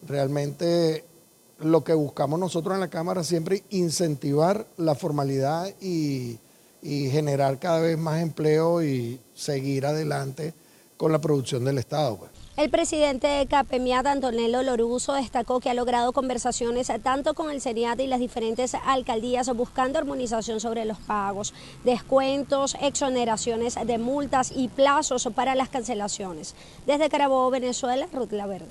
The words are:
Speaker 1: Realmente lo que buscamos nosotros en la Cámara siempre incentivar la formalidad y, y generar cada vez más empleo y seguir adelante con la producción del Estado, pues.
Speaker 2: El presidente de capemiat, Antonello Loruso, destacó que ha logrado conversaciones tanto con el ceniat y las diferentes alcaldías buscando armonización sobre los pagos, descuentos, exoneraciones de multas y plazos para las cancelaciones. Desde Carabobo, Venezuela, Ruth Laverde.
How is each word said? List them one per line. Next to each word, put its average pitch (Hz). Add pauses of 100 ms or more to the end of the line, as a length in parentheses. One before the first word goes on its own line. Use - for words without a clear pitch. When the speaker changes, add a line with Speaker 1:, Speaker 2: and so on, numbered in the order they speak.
Speaker 1:
Realmente 147 (560)
lo 160
que 165
buscamos 151
nosotros 175
en 196
la 185
Cámara 165
siempre 170
incentivar 165 (120)
la 160
formalidad 143 (100)
y, 143 (420)
y 143
generar 139
cada 165
vez 165
más 160
empleo 160
y 127 (140)
seguir 135
adelante 147 (420)
con 160
la 156
producción 143
del 139
Estado, 135
pues. - (260)
Speaker 2:
El 302
presidente 302
de 285
capemiat, 254
Antonello 247
Loruso, 247
destacó 254
que 254
ha 247
logrado 247
conversaciones 247 (120)
tanto 277
con 311
el 285
ceniat 233
y 269
las 254
diferentes 240
alcaldías 247
buscando 247
armonización 233
sobre 226
los 220
pagos, 202 (300)
descuentos, 269
exoneraciones 240
de 226
multas 262
y 254
plazos 269
para 254
las 262
cancelaciones. 202 (320)
Desde 294
Carabobo, 269
Venezuela, 254
Ruth 240
Laverde. 202